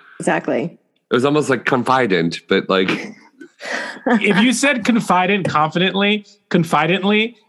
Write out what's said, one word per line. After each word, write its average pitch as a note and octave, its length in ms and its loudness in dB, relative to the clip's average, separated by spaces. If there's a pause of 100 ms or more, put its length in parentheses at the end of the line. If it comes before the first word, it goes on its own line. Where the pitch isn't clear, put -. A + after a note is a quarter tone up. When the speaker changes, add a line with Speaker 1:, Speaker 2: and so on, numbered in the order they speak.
(200)
Speaker 1:
Exactly. D#3+ 580 -2 (320)
Speaker 2:
It - 60 0
was B2 80 2
almost, C#3+ 260 0
like, B2 160 0
confident, A2+ 840 0
but, F#2+ 200 0
like, F#2+ 200 2 (1160)
Speaker 3:
If G#3 360 2
you B3+ 100 4
said B3+ 340 0
confident F#3 640 0
confidently, F#3 760 0 (240)
confidently, F#3+ 880 0 (120)